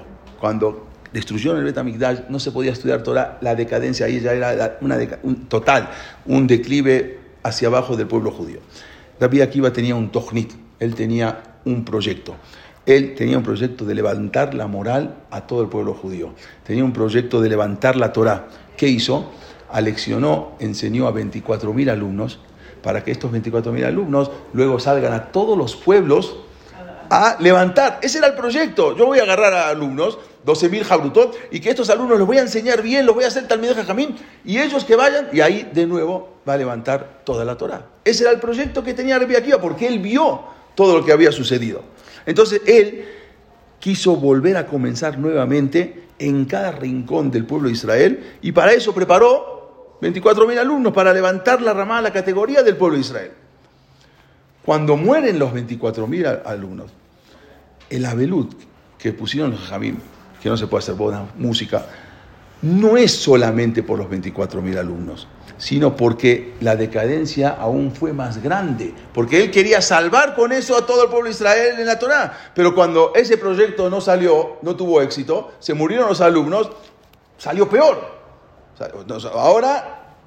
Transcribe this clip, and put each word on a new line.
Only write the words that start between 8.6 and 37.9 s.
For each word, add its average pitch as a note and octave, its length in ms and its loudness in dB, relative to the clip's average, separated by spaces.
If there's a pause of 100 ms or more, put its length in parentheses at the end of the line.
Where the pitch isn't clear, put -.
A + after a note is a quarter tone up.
Rabbi B2+ 220 2
Akiva C3+ 320 2
tenía A#2+ 240 -2
un A2 160 -4
tochnit, A2+ 400 -6 (260)
él A#2 160 -4
tenía A2+ 480 -4 (220)
un B2 220 -4
proyecto. G2 500 -6 (500)
Él C3+ 300 4
tenía A#2+ 220 0
un A#2+ 60 -2
proyecto A2+ 420 -6
de G#2 100 -4
levantar G#2 580 -2
la G#2+ 140 -6
moral A2 640 -6
a - 160 -14
todo A#2+ 140 -2
el G#2+ 80 -4
pueblo G#2 240 -6
judío. F2 400 -12 (320)
Tenía A#2+ 180 -2
un C3 80 0
proyecto A#2 500 0
de A2 80 2
levantar G#2+ 460 0
la A#2 160 0
Torah. A2 360 0 (280)
¿Qué C#3+ 140 0
hizo? B2 420 -2 (400)
Aleccionó, A2+ 880 -2
enseñó A2 480 -4
a A#2 40 -2
veinticuatro G#2+ 600 -6
mil C3+ 160 0
alumnos G#2 500 -6 (440)
para G#2 220 -4
que B2+ 60 -4
estos A#2+ 200 -6
veinticuatro A#2 400 -4
mil B2 140 -2
alumnos C#3 440 -2 (240)
luego B2+ 260 2
salgan C3+ 340 0
a A2+ 180 -6
todos G#3 260 0
los C3+ 200 -4
pueblos F3+ 580 2 (720)
a G3 300 4
levantar. F#3 640 4
Ese C4+ 160 -2
era D4 80 4
el C#4 80 0
proyecto. A#3+ 600 0
Yo A#3 120 4
voy C4+ 100 2
a B3 60 6
agarrar G3 300 4
a E3+ 160 0
alumnos, D3+ 500 -4 (240)
doce D#3 260 2
mil G#3 140 -4
jabrutot, F#3 520 2 (160)
y D#3+ 80 -8
que G#3 120 -2
estos B3+ 180 0
alumnos A#3 300 2
los F#3+ 80 2
voy B3 100 4
a C4+ 40 4
enseñar A3+ 420 0
bien, B3+ 240 0
los A3 80 6
voy B3 80 0
a B3+ 60 2
hacer B3+ 180 -6
Talmidei A#3 280 0
Jajamim, G#3 400 -4 (280)
y G3+ 160 -2
ellos C#4 260 -2
que A3+ 100 4
vayan, C#4 380 2
y D#3 80 4
ahí F3+ 320 2
de E3+ 140 2
nuevo F3 500 -4 (100)
va C#3 60 0
a C#3 40 0
levantar B2+ 640 -6
toda A#2 220 -4
la B2 120 -6
Torah. - 300 -8 (160)